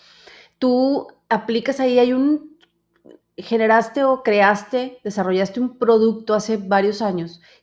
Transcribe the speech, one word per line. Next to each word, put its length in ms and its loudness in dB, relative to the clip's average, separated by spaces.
Tú 500 0
aplicas 540 -2
ahí, 180 2
hay 140 4
un, 440 -2
generaste 680 0
o 180 0
creaste, 800 0
desarrollaste 560 -2
un 180 -4
producto 560 2
hace 220 -2
varios 460 0
años 400 -6